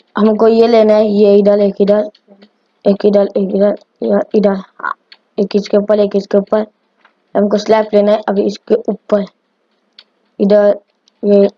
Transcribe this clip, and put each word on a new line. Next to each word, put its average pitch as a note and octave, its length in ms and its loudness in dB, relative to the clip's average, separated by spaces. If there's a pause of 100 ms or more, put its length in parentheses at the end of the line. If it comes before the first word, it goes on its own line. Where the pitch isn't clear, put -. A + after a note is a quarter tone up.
(180)
हमको G#3+ 300 2
ये A3+ 180 4
लेना A3 280 4
है, G#3+ 140 2
ये G3+ 280 4
इधर, G3+ 240 2
एक G3+ 200 0
इधर, G#3 300 0 (760)
एक G3+ 180 0
इधर, G3+ 320 2
एक G3 200 -4
इधर, G3+ 180 0 (280)
या G#3+ 160 -2 (160)
इधर, G3+ 200 2
हाँ। - 400 -12 (440)
एक G3+ 180 -4
इसके G#3 200 -2
ऊपर, G#3 220 0
एक G3+ 180 -2
इसके G3 220 -2
ऊपर। G#3+ 280 -2 (680)
हमको G3+ 220 0
स्लैब G#3+ 360 0
लेना G#3 180 2
है G#3+ 160 -2
अभी G3+ 140 -2
इसके G#3 320 -4
ऊपर। G#3 500 -4 (1160)
इधर, G3+ 400 0 (440)
ये, G3+ 340 2